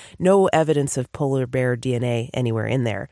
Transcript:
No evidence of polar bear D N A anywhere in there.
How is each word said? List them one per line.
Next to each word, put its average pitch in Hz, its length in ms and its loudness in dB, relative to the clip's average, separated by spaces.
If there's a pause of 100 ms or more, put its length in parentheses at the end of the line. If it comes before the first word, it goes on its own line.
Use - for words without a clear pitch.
(180)
No 190 280 4
evidence 147 500 2
of 127 160 -6
polar 135 340 -2
bear 127 300 -2
D 123 180 -4
N 120 80 -2
A 120 300 -2
anywhere 113 340 -2
in 120 180 0
there. 104 280 -6